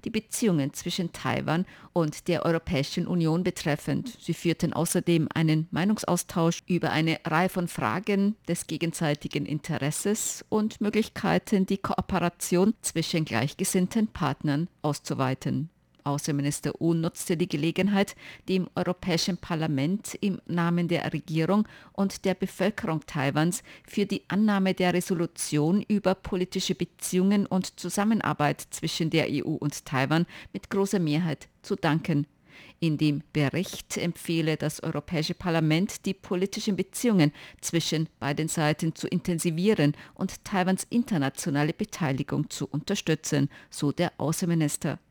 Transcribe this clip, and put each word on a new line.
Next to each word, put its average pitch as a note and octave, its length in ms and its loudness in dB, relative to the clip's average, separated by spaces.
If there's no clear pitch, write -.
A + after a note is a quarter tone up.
die A3 40 -4
Beziehungen F3+ 600 0
zwischen F3 400 -4
Taiwan C#3+ 540 -2
und D#3+ 380 0
der E3+ 160 0
Europäischen E3 600 0
Union E3+ 380 2
betreffend. E3+ 800 -2
Sie E3+ 120 -4
führten E3 380 0
außerdem E3 640 2
einen D#3+ 380 2
Meinungsaustausch F3 960 0
über E3 240 0
eine D#3+ 340 2
Reihe F3 240 2
von F3 180 -4
Fragen G3 680 0
des E3+ 200 -2
gegenseitigen D#3 760 -2
Interesses - 1040 -2
und G#3+ 320 0
Möglichkeiten, G3+ 880 2
die G3 140 -2
Kooperation - 1040 2
zwischen E3 440 0
gleichgesinnten F3+ 840 0
Partnern D3 600 -2
auszuweiten. C3+ 880 -2
Außenminister C#3+ 760 -2
Wu E3 140 2
nutzte E3 420 -2
die F3 140 -2
Gelegenheit, F#3 680 0
dem F#3 280 0
Europäischen F3 600 0
Parlament D#3+ 840 -2
im G3 240 -2
Namen E3+ 420 0
der D#3+ 240 0
Regierung D#3+ 560 2
und - 320 -2
der F#3 100 0
Bevölkerung F#3 720 -2
Taiwans D3+ 560 0
für G#3 200 -2
die G3 240 -4
Annahme G3 440 2
der F3+ 200 2
Resolution E3+ 920 0
über G3 300 2
politische F3+ 600 -4
Beziehungen F#3+ 680 2
und - 320 -2
Zusammenarbeit F3 920 0
zwischen D#3+ 400 -2
der D#3+ 200 2
E C#3 140 -2
U D#3 120 -2
und - 280 -4
Taiwan D3 420 2
mit - 160 -12
großer G3 300 2
Mehrheit D#3+ 500 0
zu - 140 -4
danken. D3+ 500 0
In D#3 180 0
dem D3+ 240 2
Bericht - 640 -2
empfehle E3 580 0
das - 260 -4
Europäische D#3 520 -4
Parlament, E3 720 0
die F#3+ 80 -2
politischen G3 640 -2
Beziehungen F#3 560 2
zwischen D#3+ 480 -2
beiden D3 260 -2
Seiten D#3 480 0
zu - 140 -6
intensivieren F3 840 2
und - 320 -8
Taiwans F#3 440 0
internationale D3 840 0
Beteiligung C#3+ 760 -2
zu - 160 -6
unterstützen, D3 840 -2
so C#3+ 220 -2
der E3+ 260 -2
Außenminister. E3 840 0